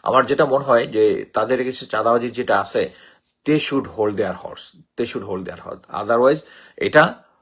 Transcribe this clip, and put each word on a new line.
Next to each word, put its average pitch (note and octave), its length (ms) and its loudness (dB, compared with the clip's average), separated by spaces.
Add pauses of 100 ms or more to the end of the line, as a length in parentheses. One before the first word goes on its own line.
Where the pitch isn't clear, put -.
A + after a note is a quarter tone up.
আমার B2+ 220 4
যেটা C#3+ 200 2
মনে C#3 200 0
হয় A#2+ 220 4
যে G#2+ 460 2
তাদের B2 320 0
কাছে B2+ 200 -8
চাঁদাবাজির A#2 460 0
যেটা A2 280 0
আছে, G2 300 -2 (560)
they D3+ 140 2
should C#3 260 -4
hold G#2 280 -2
their F#2+ 200 -2
horse, - 480 -16 (160)
they A#2 140 -4
should G2+ 200 -10
hold F#2 180 -8
their - 180 -16
horse। - 380 -10
Otherwise B2 320 4 (400)
এটা - 460 2 (180)